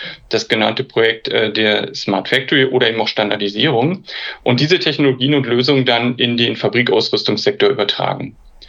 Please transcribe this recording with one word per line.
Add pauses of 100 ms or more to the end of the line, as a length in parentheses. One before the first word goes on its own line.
(300)
das
genannte
Projekt,
äh,
der
Smart
Factory
oder
eben
auch
Standardisierung. (400)
Und
diese
Technologien
und
Lösungen
dann
in
den
Fabrikausrüstungssektor
übertragen. (340)